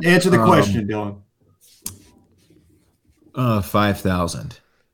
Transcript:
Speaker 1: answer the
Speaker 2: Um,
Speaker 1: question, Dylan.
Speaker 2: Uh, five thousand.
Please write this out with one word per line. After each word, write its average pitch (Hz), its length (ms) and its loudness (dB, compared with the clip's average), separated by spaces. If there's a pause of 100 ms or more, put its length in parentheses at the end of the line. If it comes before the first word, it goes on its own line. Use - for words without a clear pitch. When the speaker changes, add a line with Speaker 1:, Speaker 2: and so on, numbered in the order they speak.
Speaker 1:
answer 180 260 4
the 175 120 2
Speaker 2:
Um, 113 60 4
Speaker 1:
question, 101 400 2
Dylan. 107 320 -6 (2250)
Speaker 2:
Uh, 113 260 0
five 104 380 0
thousand. 87 600 -6 (340)